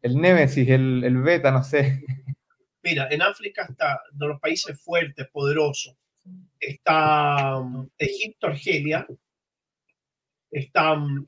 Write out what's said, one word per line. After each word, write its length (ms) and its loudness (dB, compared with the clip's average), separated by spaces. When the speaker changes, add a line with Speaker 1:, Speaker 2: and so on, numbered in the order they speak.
Speaker 1:
el 200 0
némesis, 480 4
el, 340 4
el 140 2
beta, 340 4
no 120 2
sé. 400 0
Speaker 2:
Mira, 280 -2
en 100 -2
África 480 -4
está 320 -4
de 160 -8
los 120 -6
países 420 -4
fuertes, 460 -4
poderosos. 680 -2
Está, 1000 0
mm, 360 -10
Egipto, 520 -6
Argelia. 580 -4
Está, 460 0
mm, 320 -4